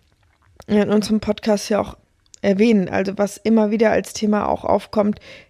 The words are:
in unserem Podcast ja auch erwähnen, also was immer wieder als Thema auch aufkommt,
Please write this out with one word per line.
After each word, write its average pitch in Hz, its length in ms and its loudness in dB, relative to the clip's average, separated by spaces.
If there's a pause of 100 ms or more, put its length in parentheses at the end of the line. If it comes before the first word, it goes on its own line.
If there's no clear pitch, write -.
(680)
in 208 240 2
unserem 214 300 0
Podcast 208 500 -2
ja 208 100 0
auch - 160 -8 (460)
erwähnen, 202 460 2
also 196 280 -4
was 202 200 -2
immer 214 340 2
wieder 220 220 2
als - 200 -2
Thema 208 360 -2
auch - 160 -4
aufkommt, - 560 -2 (300)